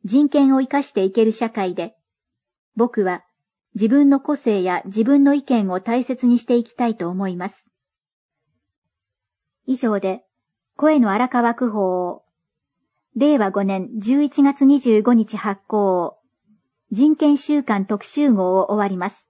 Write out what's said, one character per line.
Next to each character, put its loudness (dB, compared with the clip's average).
人 2
権 4
を 2
生 -6
か -2
し -12
て 0
い 0
け 2
る 2
社 -6
会 -6
で、 -8
僕 -2
は -6
自 0
分 4
の 4
個 -4
性 -2
や -4
自 -4
分 4
の 4
意 -2
見 0
を -4
大 -2
切 -4
に 4
し -6
て 0
い 0
き -18
た -4
い -4
と -8
思 -6
い -8
ま -8
す。 -18
以 -4
上 -2
で、 -6
声 2
の 2
荒 -2
川 0
区 -4
報 -2
を、 -10
令 2
和 0
五 -2
年 -4
十 0
一 0
月 2
二 6
十 2
五 2
日 0
発 -8
行、 -2
人 2
権 2
週 -2
間 -4
特 -6
集 -2
号 2
を -2
終 -2
わ 0
り -6
ま -6
す。 -20